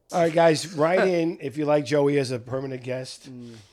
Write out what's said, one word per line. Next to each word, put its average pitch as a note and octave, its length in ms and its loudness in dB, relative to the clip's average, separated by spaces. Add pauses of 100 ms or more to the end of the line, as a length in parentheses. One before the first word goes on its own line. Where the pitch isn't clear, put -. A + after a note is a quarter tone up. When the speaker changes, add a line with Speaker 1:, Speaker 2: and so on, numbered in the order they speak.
(120)
Speaker 1:
All F3 100 0
right, E3+ 120 2
guys, E3 400 2
Speaker 2:
<laughs> - 20 -14
Speaker 1:
write F3 320 2
in E3+ 340 0
if C#3 160 -8
you D3+ 80 -2
like D3 200 2
Joey C#3+ 340 2
as C3 120 -2
a B2 80 -4
permanent C3 440 -8
guest. B2+ 480 -10
Speaker 3:
Mm, A#2+ 240 -16 (180)